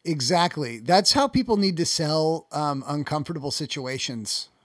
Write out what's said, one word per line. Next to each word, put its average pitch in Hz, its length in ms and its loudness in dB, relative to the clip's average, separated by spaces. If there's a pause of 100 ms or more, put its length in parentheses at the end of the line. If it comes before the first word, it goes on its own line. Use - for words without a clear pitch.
Exactly. 151 760 0
That's 175 320 4
how 277 160 4
people 240 280 2
need 196 200 2
to 165 100 0
sell, 160 640 0
um, 147 380 -2
uncomfortable 147 640 -4
situations, 131 960 -6 (160)